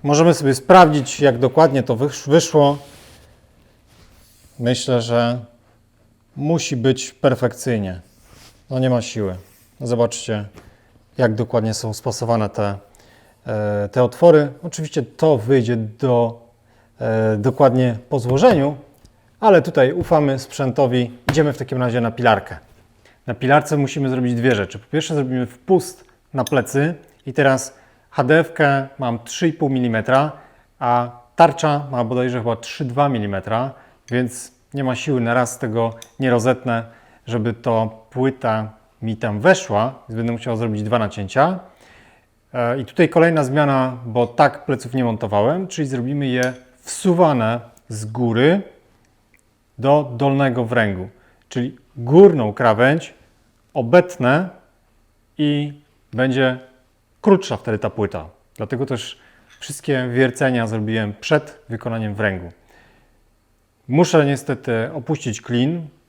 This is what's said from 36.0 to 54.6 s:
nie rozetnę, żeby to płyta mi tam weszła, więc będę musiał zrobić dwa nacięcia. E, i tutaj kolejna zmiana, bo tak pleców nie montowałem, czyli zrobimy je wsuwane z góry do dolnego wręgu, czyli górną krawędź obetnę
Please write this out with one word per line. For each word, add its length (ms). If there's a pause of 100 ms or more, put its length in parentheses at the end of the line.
nie 100
rozetnę, 540 (440)
żeby 260
to 560
płyta 640 (280)
mi 160
tam 220
weszła, 560 (140)
więc 80
będę 140
musiał 260
zrobić 260
dwa 160
nacięcia. 600 (920)
E, 260
i 60
tutaj 240
kolejna 340
zmiana, 640
bo 220
tak 380
pleców 280
nie 100
montowałem, 640
czyli 200
zrobimy 400
je 260 (280)
wsuwane 800 (300)
z 160
góry 560 (1160)
do 400
dolnego 480
wręgu, 440 (400)
czyli 280 (200)
górną 560
krawędź 600 (600)
obetnę 760 (880)